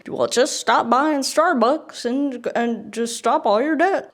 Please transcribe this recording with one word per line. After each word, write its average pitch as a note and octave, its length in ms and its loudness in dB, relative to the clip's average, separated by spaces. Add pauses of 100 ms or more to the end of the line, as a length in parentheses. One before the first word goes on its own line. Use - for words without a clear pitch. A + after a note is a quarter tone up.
Well, - 200 -2
just C4+ 320 0
stop B3 300 2
buying C#4 300 2
Starbucks D4 840 0
and, B3+ 500 -4
and A3+ 380 -2
just A#3 240 -4
stop C#4+ 280 0
all G#3+ 160 2
your D#4 140 0
debt. E4+ 380 0